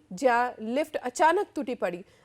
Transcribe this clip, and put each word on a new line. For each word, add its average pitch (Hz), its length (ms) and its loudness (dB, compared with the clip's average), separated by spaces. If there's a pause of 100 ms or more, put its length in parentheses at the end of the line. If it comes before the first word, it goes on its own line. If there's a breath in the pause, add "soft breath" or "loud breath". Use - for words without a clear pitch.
(120)
જ્યાં 240 480 2
લિફ્ટ 254 380 -4
અચાનક 330 580 2
તૂટી 254 200 -4
પડી 180 300 -4 (200 soft breath)